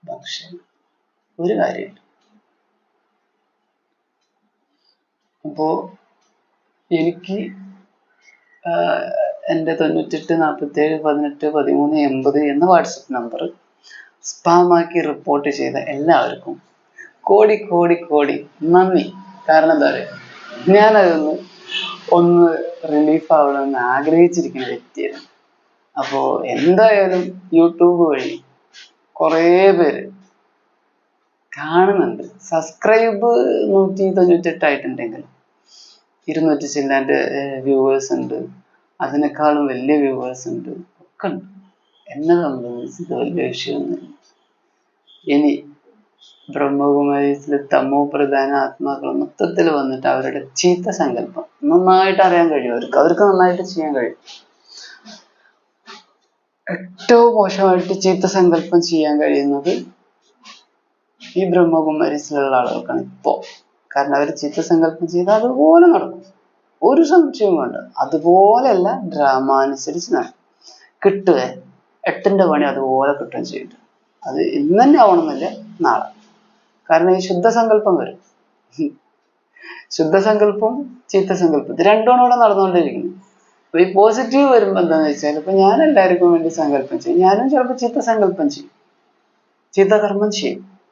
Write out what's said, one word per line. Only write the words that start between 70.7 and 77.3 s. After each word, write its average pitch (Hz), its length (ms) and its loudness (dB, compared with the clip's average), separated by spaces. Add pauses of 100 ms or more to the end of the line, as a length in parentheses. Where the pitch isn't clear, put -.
കിട്ടുവേ, 190 500 0 (520)
എട്ടിന്റെ 190 400 0
പണി 151 180 0
അതുപോലെ 135 480 -2
കിട്ടുകയും 117 320 -8
ചെയ്യും. - 240 -12 (580)
അത് 131 140 -6
ഇന്ന് 170 420 0
തന്നെ 285 180 6
ആവണമെന്നില്ല, 170 500 2 (300)
നാളെ. 123 400 -4 (720)
കാരണം 175 260 4
ഈ 185 40 -4
ശുദ്ധ 180 280 -2